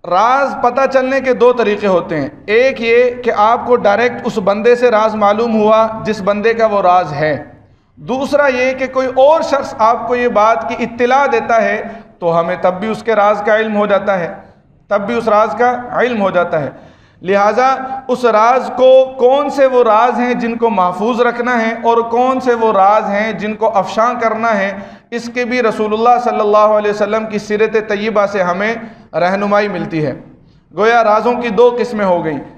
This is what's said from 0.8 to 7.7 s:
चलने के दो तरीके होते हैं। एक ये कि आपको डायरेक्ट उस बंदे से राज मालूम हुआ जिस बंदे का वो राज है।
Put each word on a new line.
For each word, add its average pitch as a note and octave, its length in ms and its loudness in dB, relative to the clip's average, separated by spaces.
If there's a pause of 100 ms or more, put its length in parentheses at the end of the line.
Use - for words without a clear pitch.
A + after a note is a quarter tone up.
चलने C4 340 0
के C4 140 0
दो A#3 180 4
तरीके G#3 340 0
होते F3 280 0
हैं। - 320 -8
एक A#3 340 2
ये A#3+ 280 2 (140)
कि A3 60 0
आपको A#3 480 2
डायरेक्ट A3+ 500 0
उस G#3 140 -6
बंदे G#3+ 340 2
से A#3+ 160 2
राज G#3+ 260 0
मालूम G#3+ 360 2
हुआ A3 340 4 (160)
जिस G#3 200 -4
बंदे G#3 300 0
का A3+ 140 0
वो G3+ 140 0
राज F3+ 320 2
है। D3+ 200 -2 (640)